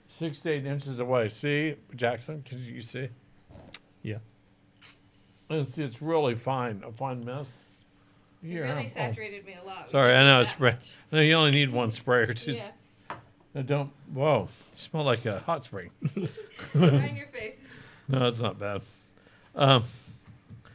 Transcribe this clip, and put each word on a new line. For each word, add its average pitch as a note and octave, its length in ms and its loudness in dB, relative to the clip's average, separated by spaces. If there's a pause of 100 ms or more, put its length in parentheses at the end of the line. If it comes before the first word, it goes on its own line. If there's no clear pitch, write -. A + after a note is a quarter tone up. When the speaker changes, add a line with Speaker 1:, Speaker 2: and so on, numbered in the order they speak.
Speaker 1:
six - 340 -8
to E3+ 80 -2
eight C#3+ 160 -2
inches C#3 320 -6
away. B2 300 2
See, D3 480 -2 (180)
Jackson, B2 480 -4
can B2+ 220 -14
you A#2+ 160 -14
see? B2+ 300 -10 (920)
Speaker 2:
Yeah. G#2 140 -6 (1300)
Speaker 1:
And D3+ 180 0
see, D#3 160 -6
it's A#2+ 160 -8
really D3+ 340 2
fine, A#2+ 520 -4
a A#2+ 40 -12
fine B2+ 340 -8
mist. C3 340 -10 (840)
Speaker 3:
It D#3+ 60 -14
Speaker 1:
Yeah. E3+ 120 -6
Speaker 3:
really C3+ 260 -4
Speaker 1:
Oh. - 20 -12
Speaker 3:
saturated G#3 580 -8
me F#3 160 -18
a - 40 -18
lot. F3 220 -14
Speaker 1:
Sorry, C3 260 6
I C3 100 8
know, C3+ 180 10
Speaker 3:
That A#2 80 4
Speaker 1:
spray. B2+ 220 4
Speaker 3:
much. - 240 -12 (160)
Speaker 1:
No, D#3 80 4
you D#3 140 6
only D#3 180 6
need C#3+ 180 4
one A#2+ 200 0
sprayer. A#2+ 420 2
Just A#2+ 260 -6
Speaker 3:
Yeah. G#2 120 -12 (840)
Speaker 1:
no, C#3 80 -6
don't. C#3 280 -2 (220)
Whoa, C3 360 2 (240)
you - 60 -18
smell D#3 260 -6
like A#2+ 220 2
a G2+ 140 -2
hot D#3+ 240 -4
spring. F#2 260 -12 (120)
<laughs> - 720 -8
Speaker 3:
Right C#3+ 360 4
in A#2 60 -8
your - 120 -12
face. - 300 -12 (500)
Speaker 1:
No, C3+ 120 0
that's A#2+ 200 0
not G2+ 180 -4
bad. G2+ 220 -6 (720)
Um, C3+ 300 4 (920)